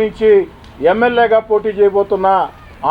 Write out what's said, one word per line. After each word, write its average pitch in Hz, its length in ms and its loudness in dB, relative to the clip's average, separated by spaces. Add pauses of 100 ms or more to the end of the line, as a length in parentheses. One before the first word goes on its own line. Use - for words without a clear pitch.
నుంచి 220 280 0 (600)
ఎమ్మెల్యేగా 233 480 0 (100)
పోటీ 214 300 -2
చేయబోతున్న 196 480 0 (640)